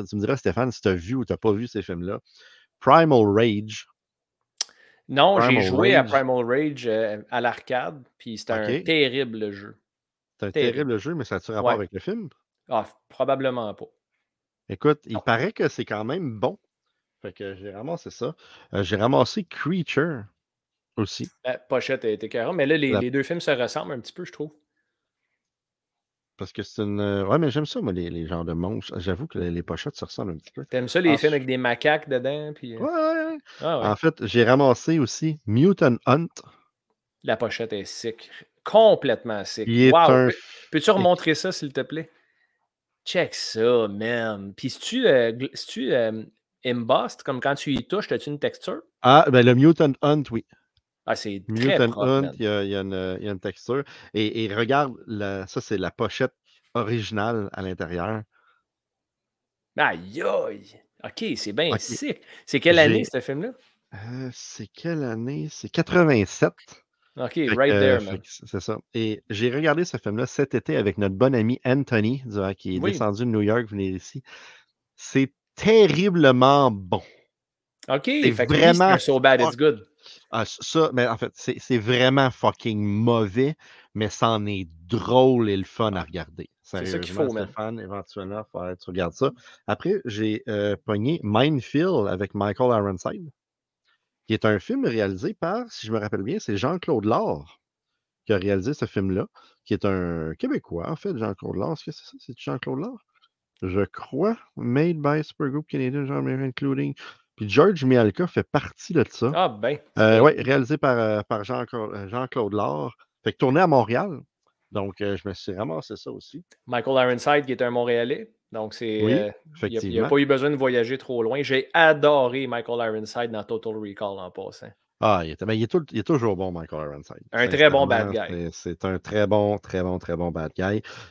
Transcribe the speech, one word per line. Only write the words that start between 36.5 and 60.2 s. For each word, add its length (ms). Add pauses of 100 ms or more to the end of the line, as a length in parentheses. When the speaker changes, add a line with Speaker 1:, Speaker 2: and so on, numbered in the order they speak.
Speaker 2:
La 140
pochette 360
est 120
sick. 460 (320)
Complètement 800
sick. 220
Speaker 1:
Il 140
est 100
Speaker 2:
Wow. 80 (100)
Speaker 1:
un 200
Speaker 2:
Peux, 60 (360)
peux-tu 180
Speaker 1:
f-, 40
Speaker 2:
remontrer 420
ça, 160
s'il 220
te 80
plaît ? 280 (960)
Check 300
ça, 540
man. 640
Puis 160
c'est-tu, 340
euh, 280
gl-, 200
c'est-tu, 400
euh, 300 (420)
embossed, 580
comme 180
quand 140
tu 180
y 120
touches, 220
t'as-tu 220
une 100
texture ? 420 (220)
Speaker 1:
Ah, 260
ben, 160
le 80
Mutant 380 (100)
Hunt, 300
oui. 140 (600)
Speaker 2:
Ah, 120
c'est 260 (100)
très 240
Speaker 1:
Mutant 140
Speaker 2:
propre, 160
Speaker 1:
Hunt, 140
Speaker 2:
man. 180
Speaker 1:
il 60
y 20
a, 160
il 60
y 80
a 20
une, 400
il 60
y 20
a 60
une 80
texture. 420 (300)
Et, 320
et 100
regarde, 400 (100)
la, 420
ça, 120
c'est 180
la 140
pochette 400 (440)
originale 760
à 100
l'intérieur. 600 (1600)
Speaker 2:
Aïe, 440